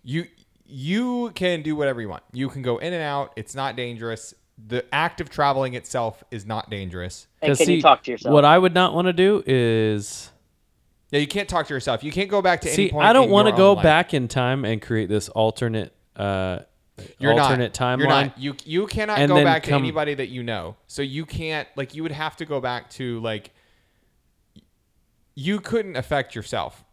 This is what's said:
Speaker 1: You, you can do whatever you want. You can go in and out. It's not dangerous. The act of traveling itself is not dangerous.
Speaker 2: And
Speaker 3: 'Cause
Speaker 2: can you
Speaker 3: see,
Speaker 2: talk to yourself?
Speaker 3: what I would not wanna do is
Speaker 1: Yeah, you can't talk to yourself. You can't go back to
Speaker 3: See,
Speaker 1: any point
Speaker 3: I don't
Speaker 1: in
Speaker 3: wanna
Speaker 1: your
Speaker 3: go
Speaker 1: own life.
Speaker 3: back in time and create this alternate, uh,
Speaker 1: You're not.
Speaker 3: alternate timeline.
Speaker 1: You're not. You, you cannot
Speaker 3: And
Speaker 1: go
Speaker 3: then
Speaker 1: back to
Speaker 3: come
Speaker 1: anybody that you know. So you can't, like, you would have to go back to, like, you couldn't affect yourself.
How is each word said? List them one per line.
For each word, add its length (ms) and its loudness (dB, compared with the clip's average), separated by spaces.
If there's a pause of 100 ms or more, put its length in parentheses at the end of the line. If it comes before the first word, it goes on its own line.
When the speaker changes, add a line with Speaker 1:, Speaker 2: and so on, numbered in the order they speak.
Speaker 1:
You, 220 -6 (400)
you 680 -4
can 260 -2
do 140 -4
whatever 260 -2
you 80 -8
want. 140 -12 (100)
You 160 -6
can 140 -12
go 160 -2
in 140 -6
and 100 -6
out. 340 -6
It's 180 -12
not 200 -6
dangerous. 580 -8 (340)
The 260 -4
act 280 -2
of 80 -10
traveling 460 0
itself 560 -6
is 140 -12
not 240 -8
dangerous. 580 -10 (140)
Speaker 2:
And 80 0
Speaker 3:
'Cause 100 2
Speaker 2:
can 100 4
you 80 4
Speaker 3:
see, 40 0
Speaker 2:
talk 220 6
to 80 -8
yourself? 220 0
Speaker 3:
what 120 8
I 140 8
would 140 2
not 200 2
wanna 200 0
do 340 2
is 840 0 (840)
Speaker 1:
Yeah, 80 0
you 80 0
can't 200 -6
talk 200 -2
to 80 -8
yourself. 280 -4
You 80 -8
can't 180 -4
go 120 2
back 200 2
to 80 -4
Speaker 3:
See, 160 2
Speaker 1:
any 60 -2
point 140 2
Speaker 3:
I 80 8
don't 120 8
Speaker 1:
in 40 -2
Speaker 3:
wanna 220 6
Speaker 1:
your 60 2
Speaker 3:
go 140 10
Speaker 1:
own 40 6
life. 80 0
Speaker 3:
back 320 4
in 120 0
time 380 -2
and 160 -2
create 280 -2
this 200 -2
alternate, 640 -2 (220)
uh, 460 -4 (580)
Speaker 1:
You're 160 4
not. 160 4
Speaker 3:
alternate 200 0
timeline. 280 -2
Speaker 1:
You're 80 2
not. 320 2
You, 160 -8 (100)
you 220 -2
cannot 320 -2
Speaker 3:
And 100 4
Speaker 1:
go 60 4
Speaker 3:
then 80 6
Speaker 1:
back 200 2
to 60 -10
Speaker 3:
come 140 2
Speaker 1:
anybody 320 -4
that 140 -8
you 120 -10
know. 340 -8 (120)
So 160 -10
you 240 -8
can't, 480 -8
like, 180 -8
you 80 -12
would 120 -6
have 240 -8
to 80 -10
go 140 -4
back 320 -6
to, 280 -8
like, 320 -6 (1800)
you 240 -4
couldn't 360 -4
affect 400 -4
yourself. 580 -8